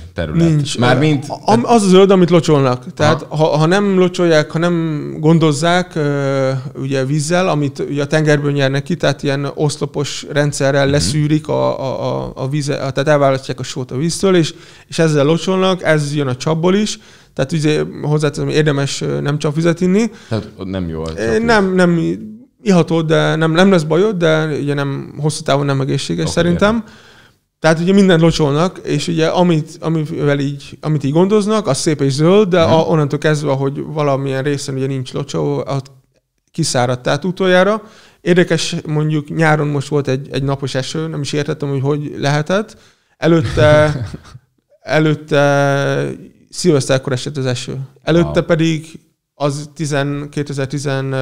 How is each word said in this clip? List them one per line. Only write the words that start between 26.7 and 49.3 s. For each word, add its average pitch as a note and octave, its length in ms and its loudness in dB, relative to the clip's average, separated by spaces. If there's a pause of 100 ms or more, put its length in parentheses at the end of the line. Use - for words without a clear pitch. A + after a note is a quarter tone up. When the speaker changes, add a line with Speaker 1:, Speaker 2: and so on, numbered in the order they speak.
Speaker 1:
értem. A3 180 -6 (680)
Speaker 2:
Tehát D#3 200 2
ugye F3+ 140 2
mindent F#3+ 280 6
locsolnak, D#3+ 640 2
és D3 240 -4
ugye D#3+ 200 0
amit, E3 540 2
amivel D3+ 580 -2
így, C#3+ 420 -6
amit D3+ 220 -2
így C3+ 80 0
gondoznak, G3+ 560 2
az C3+ 100 0
szép D3+ 240 -2
és C#3 120 2
zöld, F3+ 340 4
de E3+ 160 2
Speaker 1:
Mhm. D#3+ 100 4
Speaker 2:
a-, D#3+ 140 4
onnantól D3 320 0
kezdve, D3+ 320 0
hogy C#3 340 -2
valamilyen C#3 580 -2
részen C#3 320 -4
ugye C3 120 -2
nincs C3+ 260 -6
locsó, C#3+ 440 -4 (100)
ott C#3 240 -6 (600)
kiszáradt B2 560 -2
át C#3+ 180 -2
utoljára. F#3 560 2 (400)
Érdekes, F3 540 0 (100)
mondjuk D#3 500 -2
nyáron D#3 320 2
most C#3+ 200 -4
volt C#3+ 200 -2
egy, C#3+ 240 -2
egy C3+ 120 -4
napos C#3 320 -4
eső, D#3+ 320 -4
nem D#3 140 -6
is C3+ 120 -6
értettem, D3 360 -4
hogy C#3 120 -2
hogy D3 360 -2
lehetett. D3+ 600 -2 (400)
Előtte, D3+ 840 2 (300)
Speaker 1:
<laughs> - 500 -20
Speaker 2:
előtte C#3+ 1300 0 (400)
szilveszterkor C3+ 640 0
esett C#3 240 -8
az C3 80 -4
eső. B2+ 320 -6 (260)
Előtte D#3 360 0
Speaker 1:
Wow. D#3+ 60 0
Speaker 2:
pedig D#3+ 540 -2 (340)